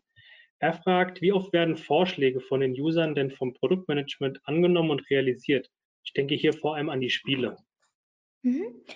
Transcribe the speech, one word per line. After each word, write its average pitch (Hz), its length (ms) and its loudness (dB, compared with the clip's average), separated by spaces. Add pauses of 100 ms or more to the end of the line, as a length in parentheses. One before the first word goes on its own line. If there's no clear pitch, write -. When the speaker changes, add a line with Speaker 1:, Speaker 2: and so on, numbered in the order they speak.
(580)
Speaker 1:
Er 156 160 0
fragt, 180 480 0
wie 185 100 4
oft 185 200 0
werden 165 240 4
Vorschläge 143 640 0
von 135 200 -2
den 131 120 0
Usern 156 420 0
denn 139 160 -2
vom 127 240 -6
Produktmanagement 143 920 -2
angenommen 165 460 2
und 139 200 -4
realisiert? 135 600 0 (320)
Ich - 100 -16
denke 139 220 -2
hier 156 200 2
vor 156 220 -4
allem 147 120 -4
an 135 120 -4
die 123 100 -2
Spiele. 127 460 -4 (840)
Speaker 2:
Mhm. 302 400 -4 (140)